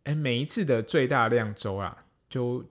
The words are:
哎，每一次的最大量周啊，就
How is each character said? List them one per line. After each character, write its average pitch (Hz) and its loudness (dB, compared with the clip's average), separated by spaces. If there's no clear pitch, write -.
哎， 147 -2
每 131 0
一 139 0
次 208 -2
的 127 2
最 135 2
大 123 4
量 113 2
周 98 -4
啊， 98 -6
就 123 -2